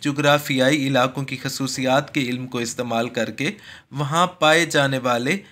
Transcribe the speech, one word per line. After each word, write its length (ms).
जुग्राफियाई 760
इलाकों 460
की 140
खसूसियात 720
के 140
इल्म 220
को 160
इस्तेमाल 480
करके 440
वहाँ 320
पाए 260
जाने 320
वाले 400